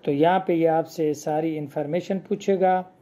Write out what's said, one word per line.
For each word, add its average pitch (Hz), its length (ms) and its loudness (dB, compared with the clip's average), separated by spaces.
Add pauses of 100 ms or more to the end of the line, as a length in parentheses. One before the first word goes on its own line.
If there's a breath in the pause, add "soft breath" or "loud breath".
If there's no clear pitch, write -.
तो 151 60 0
यहाँ 175 360 4
पे 180 80 2
ये 165 100 2
आपसे 160 480 0
सारी 156 440 -4
इन्फॉर्मेशन 151 640 -4
पूछेगा। 185 600 0 (200)